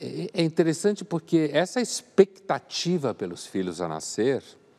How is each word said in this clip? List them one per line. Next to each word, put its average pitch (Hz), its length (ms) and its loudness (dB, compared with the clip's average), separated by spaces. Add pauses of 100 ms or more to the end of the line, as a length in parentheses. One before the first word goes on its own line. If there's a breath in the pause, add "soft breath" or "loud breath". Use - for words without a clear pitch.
É, 151 320 -8
é 170 100 0
interessante 165 640 2
porque 160 480 0
essa 175 280 0
expectativa - 1300 0
pelos 87 340 -8
filhos 90 340 -4
a 85 80 -2
nascer, 104 540 -2 (360 soft breath)